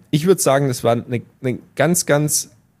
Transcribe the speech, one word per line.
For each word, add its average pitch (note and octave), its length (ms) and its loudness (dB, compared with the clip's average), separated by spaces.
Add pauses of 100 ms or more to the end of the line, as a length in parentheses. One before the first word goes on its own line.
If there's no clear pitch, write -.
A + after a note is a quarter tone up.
(100)
ich D#3 160 0
würd F#3+ 140 4
sagen, C#3 280 2
das A#2+ 160 -4
war A#2 80 4
eine, A#2 300 -4 (200)
eine B2+ 160 -4 (160)
ganz, E3 320 0
ganz D3 440 0 (300)